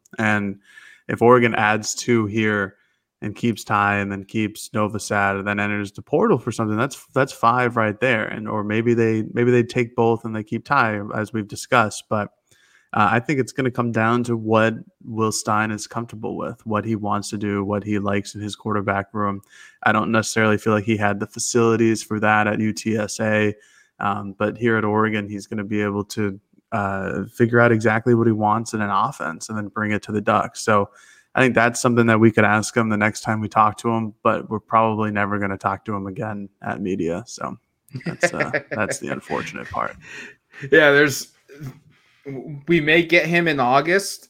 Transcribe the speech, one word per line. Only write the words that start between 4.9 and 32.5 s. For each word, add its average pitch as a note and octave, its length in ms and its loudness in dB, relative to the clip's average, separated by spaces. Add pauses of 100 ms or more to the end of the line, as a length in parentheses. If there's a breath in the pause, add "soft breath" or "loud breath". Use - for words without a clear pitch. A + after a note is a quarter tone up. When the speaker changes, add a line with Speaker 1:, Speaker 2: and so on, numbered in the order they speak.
Speaker 1:
and G2 80 -6
then G2+ 140 -2
enters G#2 320 -4
the - 100 -16
portal F#3 360 2
for A#2 120 -6
something, G#2+ 260 -2
that's, C3 380 -4
that's C3+ 180 0
five A#2+ 440 2
right G#2+ 240 0
there. A#2 240 2
And, G#2+ 240 -8
or G#2+ 160 -4
maybe A2+ 300 2
they, A2+ 280 2 (100)
maybe A#2+ 200 2
they A#2+ 100 6
take A#2+ 320 -4
both A#2 300 2
and A2 100 -8
they A2 80 -6
keep A2 220 -8
Ty, A2 380 0 (120)
as G#2+ 180 -4
we've G#2+ 140 -4
discussed. - 640 0
But, G#2+ 240 -2 (640 soft breath)
uh, G#2 180 4
I A2+ 80 2
think C3+ 180 -2
it's B2+ 140 -2
gonna C3 180 -2
come A#2+ 220 -2
down A2+ 320 0
to A#2+ 120 -2
what A2 380 2 (300)
Will A2 260 -2
Stein G#2+ 400 -2
is G#2 160 -8
comfortable A2 500 -8
with, - 300 -8
what G#2+ 180 -2
he A2+ 120 -2
wants G2+ 340 -4
to A2 80 -6
do, G2+ 260 -2
what G2+ 200 -2
he G#2 160 -2
likes G2+ 340 -4
in G#2 60 -12
his G#2 160 -8
quarterback G2+ 580 -4
room. G2+ 260 -4 (440 loud breath)
I G#2+ 80 4
don't G#2+ 180 0
necessarily A2 480 2
feel A2 140 0
like G#2 120 2
he A2 120 0
had G2+ 240 0
the G#2+ 80 -6
facilities A2+ 760 2
for G#2+ 160 -6
that G#2+ 300 2
at G#2+ 100 -2
U G#2+ 140 0
T A2 240 -4
S G#2+ 240 -6
A. G#2+ 340 2 (460 soft breath)
Um, G2+ 360 -4
but G#2+ 220 -2
here A2+ 180 2
at G#2+ 80 0
Oregon, G#2+ 440 0
he's G2+ 180 -10
gonna G#2+ 160 -6
be G#2 180 -4
able G2+ 260 0
to, G#2 340 -6 (320)
uh, G2 540 -4
figure A#2 340 2
out A#2+ 100 6
exactly A2+ 460 2
what A2+ 100 4
he A#2 60 6
wants G#2+ 420 -2
in A2 60 -2
an G#2 100 -2
offense G2 580 -4
and A2 80 -8
then G#2 120 -8
bring G#2+ 240 -4
it G2+ 100 -2
to - 100 -12
the G#2 80 -2
Ducks. G#2 400 0
So G#2 300 2 (440 soft breath)
I - 60 2
think B2+ 140 4
that's A#2+ 260 2
something A#2+ 280 4
that A2 120 6
we A2 100 8
could G#2+ 140 4
ask G#2 320 0